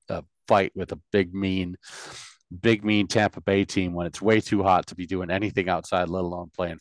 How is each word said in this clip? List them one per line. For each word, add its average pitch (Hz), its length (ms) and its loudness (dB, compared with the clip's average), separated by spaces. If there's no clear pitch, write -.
a 87 140 -8
fight 98 300 4
with 92 160 -6
a 78 80 -8
big, 92 240 0
mean, 95 420 -2
big, 110 240 4
mean 104 240 2
Tampa 104 320 2
Bay 98 240 2
team 90 300 -2
when 87 120 -4
it's 80 160 -12
way 110 180 4
too 101 220 0
hot 92 260 4
to 90 60 -16
be 90 120 -10
doing 90 240 -4
anything 98 380 0
outside, 90 400 0
let 92 140 -2
alone 87 320 -8
playing 82 260 -4